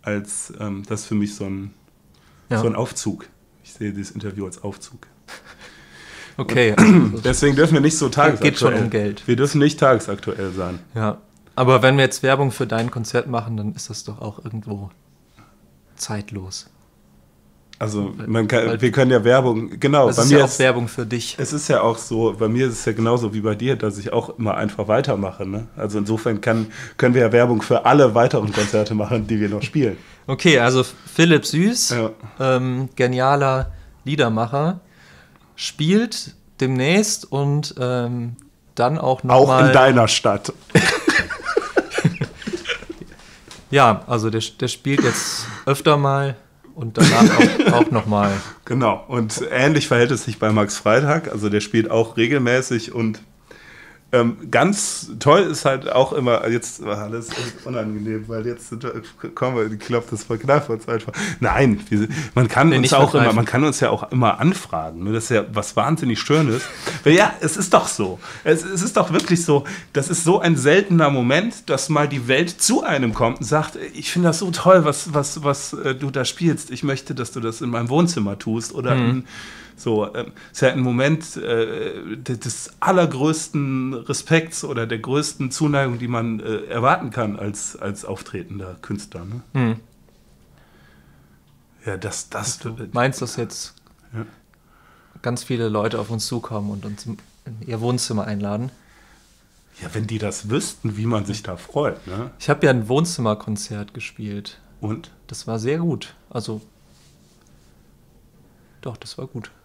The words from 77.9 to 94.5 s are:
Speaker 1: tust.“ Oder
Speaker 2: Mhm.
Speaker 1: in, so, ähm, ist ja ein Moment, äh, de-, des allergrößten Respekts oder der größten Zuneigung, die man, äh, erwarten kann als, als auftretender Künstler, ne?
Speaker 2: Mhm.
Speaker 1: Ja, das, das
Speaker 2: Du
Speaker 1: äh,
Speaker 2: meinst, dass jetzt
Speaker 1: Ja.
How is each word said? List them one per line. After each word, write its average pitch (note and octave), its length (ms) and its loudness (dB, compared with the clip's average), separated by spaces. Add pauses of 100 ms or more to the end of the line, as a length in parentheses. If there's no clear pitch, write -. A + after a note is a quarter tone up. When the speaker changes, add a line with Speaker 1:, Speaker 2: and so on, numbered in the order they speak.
Speaker 1:
tust.“ A2+ 380 -6
Oder B2 180 -2
Speaker 2:
Mhm. B2 160 2
Speaker 1:
in, B2+ 160 -2 (520)
so, G#2+ 360 -2
ähm, A#2+ 200 -10 (180)
ist - 100 -6
ja C3 80 4
ein B2+ 120 -2
Moment, C3 560 -2
äh, A2 800 -4
de-, B2+ 220 -8
des - 340 -12 (100)
allergrößten C#3+ 1120 0
Respekts D#3+ 680 -4
oder A#2 220 -4
der A2+ 140 -6
größten C3+ 500 -4
Zuneigung, C#3 480 0
die A#2+ 120 -6
man, A#2 300 -4
äh, A2 260 -6
erwarten C3 440 0
kann G#2+ 300 -4
als, - 380 -10
als G2+ 280 -10
auftretender F#2+ 760 -12
Künstler, G2 420 -10
ne? A#2 160 -12 (120)
Speaker 2:
Mhm. A#2+ 220 0 (2000)
Speaker 1:
Ja, G2 140 -8
das, F#2 320 -10
das - 300 -8
Speaker 2:
Du A#2+ 100 -10
Speaker 1:
äh, A2+ 220 -14
Speaker 2:
meinst, B2+ 320 -2
dass - 140 -10
jetzt - 360 -10 (400)
Speaker 1:
Ja. A#2 120 -10 (1000)